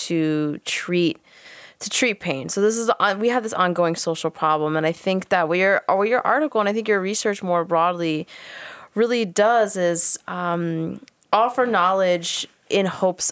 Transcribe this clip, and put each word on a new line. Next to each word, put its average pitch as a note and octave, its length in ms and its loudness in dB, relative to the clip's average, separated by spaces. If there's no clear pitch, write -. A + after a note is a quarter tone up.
to D#3 580 -2
treat, - 540 -2
to - 100 -8
treat A3+ 300 0
pain. C3+ 300 -6
So G3 100 -4
this G#3+ 160 2
is, A3+ 240 0
uh, G3 180 2
we A3 120 2
have A#3+ 140 0
this G#3+ 100 -4
ongoing F3 420 2
social E3 340 -4
problem, D#3 460 0
and D#3 100 0
I D#3+ 60 0
think F#3 380 -4
that F3 180 2
what E3+ 100 0
your, F#3+ 300 2
what G3 220 2
your B3 180 0
article, C4 320 0
and G3+ 80 2
I G3+ 60 0
think G#3+ 140 -4
your G#3 120 2
research G3+ 420 -4
more F3 220 0
broadly E3 640 0
really A#3 300 2
does G#3 540 2
is, F3 500 2
um, F3 720 -4
offer B3 340 2
knowledge F#3 800 0
in G3 160 2
hopes F3+ 460 -2